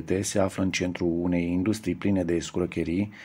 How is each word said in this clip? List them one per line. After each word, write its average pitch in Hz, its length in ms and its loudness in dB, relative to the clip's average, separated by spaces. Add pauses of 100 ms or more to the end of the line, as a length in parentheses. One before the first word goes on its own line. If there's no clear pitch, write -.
T 95 200 0
se - 140 -2
află 95 240 0
în 95 80 2
centrul 87 420 0
unei 87 400 2
industrii 92 420 0
pline 95 300 2
de 85 100 0
escrocherii 87 760 -2 (120)